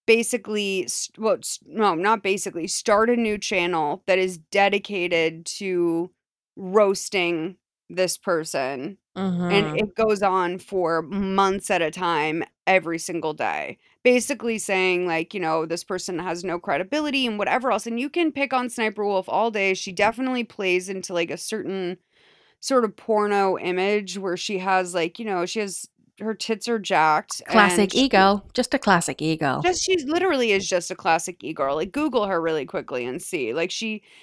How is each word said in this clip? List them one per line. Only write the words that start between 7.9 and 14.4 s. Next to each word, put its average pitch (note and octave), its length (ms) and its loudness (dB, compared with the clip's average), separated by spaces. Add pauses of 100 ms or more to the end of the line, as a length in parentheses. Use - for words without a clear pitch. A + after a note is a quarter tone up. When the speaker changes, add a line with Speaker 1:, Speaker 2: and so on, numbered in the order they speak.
Speaker 1:
person. D#3 800 -4 (180)
And F#3 100 -4 (260)
Speaker 2:
Mm-hmm. F#3+ 260 2
Speaker 1:
it G#3+ 180 -2
goes G#3+ 260 2
on F#3 380 2
for E3 420 -2
months F#3+ 680 0
at F3 100 2
a D#3 80 0
time, D#3+ 540 0 (240)
every E3+ 320 2
single D#3+ 340 -4
day, D2+ 460 -4 (240)
basically A#3 560 2